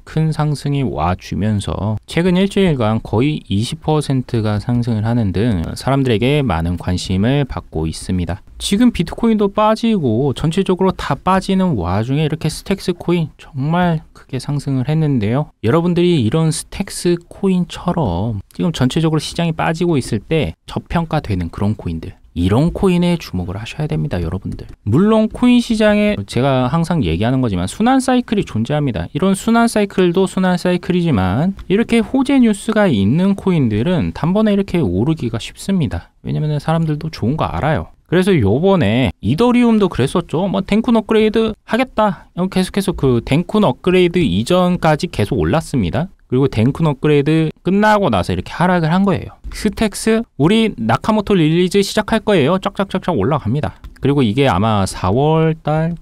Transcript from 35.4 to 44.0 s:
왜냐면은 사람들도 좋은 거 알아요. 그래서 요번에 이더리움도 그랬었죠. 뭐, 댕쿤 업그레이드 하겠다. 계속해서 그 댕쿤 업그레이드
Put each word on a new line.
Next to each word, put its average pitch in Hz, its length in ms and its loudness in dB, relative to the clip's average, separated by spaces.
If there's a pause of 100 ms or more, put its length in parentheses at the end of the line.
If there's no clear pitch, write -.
왜냐면은 151 360 -4
사람들도 160 520 -2
좋은 127 260 -2
거 135 80 -2
알아요. 101 440 -2 (200)
그래서 185 300 2
요번에 123 720 2 (100)
이더리움도 226 680 2
그랬었죠. 170 580 -2
뭐, 190 140 -2
댕쿤 226 340 0
업그레이드 214 600 2 (100)
하겠다. 220 640 -2 (240)
계속해서 185 400 0
그 123 320 2
댕쿤 180 400 0
업그레이드 175 560 2